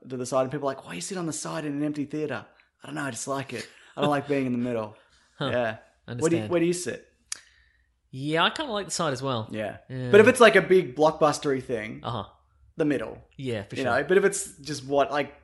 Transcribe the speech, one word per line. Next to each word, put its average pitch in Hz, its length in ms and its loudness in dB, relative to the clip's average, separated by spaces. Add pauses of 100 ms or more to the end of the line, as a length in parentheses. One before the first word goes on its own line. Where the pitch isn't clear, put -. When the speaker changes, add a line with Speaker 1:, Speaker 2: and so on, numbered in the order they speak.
Speaker 1:
to 131 80 -10
the 123 100 -6
side, 131 160 0
and 127 80 -2
people 139 180 -4
are 135 60 -2
like, - 100 -14
"Why 170 100 -12
you 175 60 -8
sit 185 180 -8
on 170 80 -4
the 151 60 -4
side 160 320 -8
in 147 100 -6
an 147 100 -4
empty 147 200 -4
theatre?" 135 420 -6 (360)
I - 40 -18
don't 139 100 -10
know, 151 60 -6
I 135 100 -4
just 117 160 -8
like 135 240 -6
it. 113 160 -8 (280)
I 135 40 -6
don't 147 100 2
like 139 160 0
being 139 200 0
in 123 60 0
the 123 60 0
middle. 117 380 -4 (200)
Speaker 2:
<laughs> - 220 -20
Huh. 147 140 -4
Speaker 1:
Yeah. 113 240 0 (320)
Speaker 2:
Understand. 120 140 -8
Speaker 1:
Where 160 80 2
do 165 80 4
you, - 60 -2
where 170 160 0
do 170 60 4
you 175 60 2
sit? - 340 -8 (1040)
Speaker 2:
Yeah, 151 340 0
I 214 60 2
kinda 277 220 -4
like 208 140 -4
the - 60 -14
side 156 200 -2
as 127 100 -6
well. 123 280 -2
Speaker 1:
Yeah. 107 260 -6 (140)
Speaker 2:
Yeah. 127 200 -6
Speaker 1:
But 202 100 10
if - 80 8
it's, - 120 4
like, 190 160 10
a 180 60 8
big 170 340 2
blockbustery 147 680 2
thing, 123 400 -8
Speaker 2:
Uh-huh. 117 220 -6 (540)
Speaker 1:
the 156 80 2
middle. 117 320 -2 (180)
Speaker 2:
Yeah, 117 280 -4
for 120 120 -12
Speaker 1:
You 135 60 -2
Speaker 2:
sure. 120 140 2
Speaker 1:
know, 143 80 2
but 185 120 4
if 190 80 6
it's - 340 -2
just 135 280 -10
what, 139 240 2
like, 143 320 -4